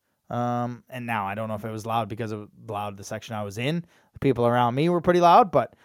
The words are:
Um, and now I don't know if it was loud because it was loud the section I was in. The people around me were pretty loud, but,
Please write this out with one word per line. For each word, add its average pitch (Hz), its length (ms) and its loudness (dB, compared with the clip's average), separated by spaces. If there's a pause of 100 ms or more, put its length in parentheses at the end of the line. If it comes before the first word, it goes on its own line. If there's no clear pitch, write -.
(300)
Um, 120 600 -4
and 123 160 -10
now 110 200 -2
I 98 100 -4
don't 110 120 -6
know 107 80 -4
if 104 80 -10
it 113 80 -8
was 110 140 -8
loud 113 240 0
because 110 240 -6
it - 20 -6
was 104 140 -12 (180)
loud 104 300 -8
the 104 60 -16
section 110 320 -10
I 107 80 -6
was 101 140 -10
in. 156 280 -4 (280)
The - 60 -20
people 120 260 2
around 120 300 2
me 156 140 2
were 175 100 2
pretty 175 220 4
loud, 175 300 8
but, 123 220 2 (120)